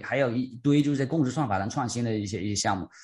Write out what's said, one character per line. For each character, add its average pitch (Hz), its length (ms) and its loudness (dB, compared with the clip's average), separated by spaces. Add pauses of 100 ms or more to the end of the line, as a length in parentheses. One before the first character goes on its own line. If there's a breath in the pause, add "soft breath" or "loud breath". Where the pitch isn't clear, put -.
还 123 140 -2
有 135 120 2
一 123 320 -4
堆 143 200 4
就 147 100 2
是 139 60 2
在 135 80 0
共 156 200 2
识 127 60 2
算 139 160 0
法 101 100 0
上 98 120 -2
创 131 180 -2
新 120 160 -2
的 117 100 0
一 104 120 -2
些， 95 180 -4
一 104 60 -2
些 104 60 0
项 101 220 0
目， 90 100 -8 (160 soft breath)